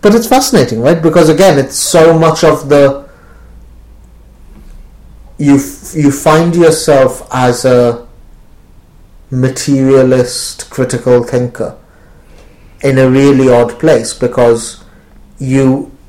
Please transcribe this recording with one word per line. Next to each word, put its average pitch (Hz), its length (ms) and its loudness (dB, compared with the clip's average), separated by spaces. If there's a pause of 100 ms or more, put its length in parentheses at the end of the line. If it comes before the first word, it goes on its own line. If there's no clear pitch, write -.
But 208 140 2
it's 226 120 -2
fascinating, 175 540 0
right? 160 200 0
Because 160 280 2
again, 160 280 2
it's - 200 -4
so 165 420 2
much 160 240 0
of 151 240 0
the, 139 400 0 (2250)
you 139 180 2
f-, - 400 -6
you 147 160 0
find 165 440 0
yourself 156 800 0
as 127 320 -2
a 120 400 0 (1300)
materialist 131 1400 -2
critical 123 540 -2
thinker 120 540 -8 (1040)
in 135 140 0
a 131 120 2
really 135 400 2
odd 120 300 0
place, - 340 0
because 120 720 -2 (560)
you 135 520 -2 (180)